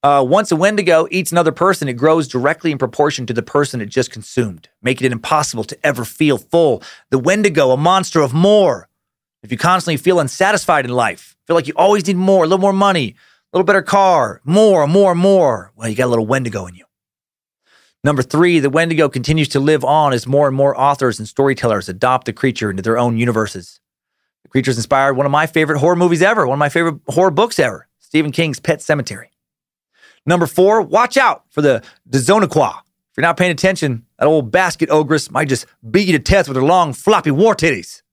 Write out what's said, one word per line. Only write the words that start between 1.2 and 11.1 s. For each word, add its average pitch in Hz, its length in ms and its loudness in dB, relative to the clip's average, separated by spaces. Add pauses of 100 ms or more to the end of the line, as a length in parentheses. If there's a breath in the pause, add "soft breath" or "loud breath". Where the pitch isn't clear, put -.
another 170 200 2
person, 175 360 0
it 127 60 -4
grows 151 340 0
directly 147 440 -2
in 139 80 -6
proportion 135 480 -2
to 127 60 -6
the 113 100 -4
person 139 380 -4
it 104 60 -10
just 127 220 -2
consumed, 107 580 -8 (140)
making 127 240 -2
it 123 60 0
impossible 120 520 -4
to - 220 -14
ever 123 200 -2
feel 143 340 0
full. 151 420 0 (300 loud breath)
The 135 80 0
Wendigo, 160 520 2
a 131 60 2
monster 170 440 0
of 127 120 -2
more. 175 540 2 (560)
If 107 80 -12
you 120 60 -6
constantly 175 400 0
feel 175 220 0
unsatisfied 165 640 0
in 123 60 -8
life, 117 440 -4 (100)